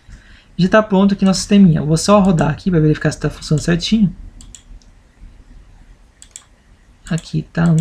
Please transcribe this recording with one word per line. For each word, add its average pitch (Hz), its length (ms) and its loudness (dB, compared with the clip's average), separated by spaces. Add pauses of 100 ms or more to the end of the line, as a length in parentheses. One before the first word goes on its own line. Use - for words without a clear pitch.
(580)
Já 180 100 2
tá 220 140 4
pronto 202 320 0
aqui 196 100 -2
nosso 190 160 0
sisteminha. 185 420 4
Vou 156 140 0
só 202 240 2
rodar 160 300 0
aqui 165 200 -6
pra 165 100 2
verificar 151 300 0
se - 80 -12
tá 147 120 -4
funcionando - 340 -4
certinho. 175 500 -2 (3000)
Aqui 160 320 -6 (100)
tá, 165 300 0